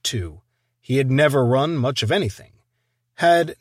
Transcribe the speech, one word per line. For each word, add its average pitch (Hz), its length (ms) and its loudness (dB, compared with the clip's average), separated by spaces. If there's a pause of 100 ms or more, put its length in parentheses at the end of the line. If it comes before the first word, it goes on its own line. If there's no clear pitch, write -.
two, 87 380 -8 (400)
he 127 160 -4
had 135 140 0
never 139 340 2
run 135 320 0
much 131 260 -2
of 107 80 -4
anything, 156 440 -4 (600)
had 170 440 2